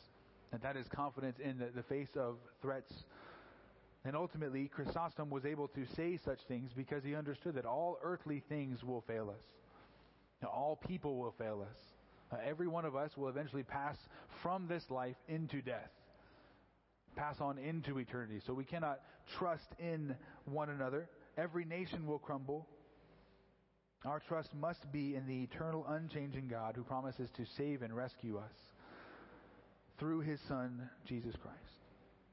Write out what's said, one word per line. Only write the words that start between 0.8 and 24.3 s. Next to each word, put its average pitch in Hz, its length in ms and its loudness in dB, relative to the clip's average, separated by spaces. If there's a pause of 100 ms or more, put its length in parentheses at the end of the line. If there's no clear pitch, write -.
confidence 135 500 0
in 131 200 0
the, 120 160 0
the 123 100 -2
face 139 320 2
of 120 200 4 (260)
threats. 135 300 2 (1120)
And 139 120 2
ultimately, 147 520 2
Chrysostom 151 640 0
was 139 160 2
able 147 220 2
to 135 260 -2
say 170 300 2
such 135 240 2
things 123 280 0
because 135 280 0
he 143 100 2
understood 151 400 0
that 123 100 2
all 151 380 4
earthly 156 460 0
things 135 340 0
will 123 240 0
fail 110 240 2
us. 104 140 -8 (1000)
Now, 117 60 2
all 139 260 4
people 151 420 2
will 120 220 2
fail 107 240 2
us. 101 160 -8 (540)
Uh, 117 120 0
every 156 220 2
one 165 180 4
of 139 120 2
us 147 200 2
will 139 120 2
eventually 139 340 0
pass 143 340 0 (460)
from 180 240 2
this 170 240 2
life 127 260 2 (120)
into 160 340 2
death, 120 280 -2 (1200)
pass 147 260 0
on 139 160 2
into 143 420 0
eternity. 117 460 -2
So 127 80 0
we 131 120 0
cannot 151 360 0 (380)
trust 175 300 2 (100)
in 156 380 0 (280)
one 147 260 0
another. 143 380 2 (300)
Every 170 260 2
nation 165 400 -2
will 147 140 2
crumble. 143 480 0 (1400)
Our 147 240 2
trust 160 260 0